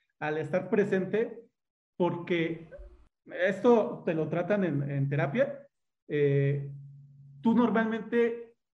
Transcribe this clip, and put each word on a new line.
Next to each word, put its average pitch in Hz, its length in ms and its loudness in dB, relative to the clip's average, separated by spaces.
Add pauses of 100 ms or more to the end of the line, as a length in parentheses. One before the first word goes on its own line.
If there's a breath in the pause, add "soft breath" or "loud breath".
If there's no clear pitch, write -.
(200)
al 151 180 -4
estar 160 320 -4
presente, 196 720 0 (540)
porque 170 760 -2 (760)
esto 208 600 2
te 175 80 0
lo 156 140 -2
tratan 175 340 0
en, 143 260 -2
en 139 200 -2
terapia. 165 580 -2 (400)
Eh, 143 640 2 (680)
tú 226 160 4
normalmente, 226 1000 0 (200)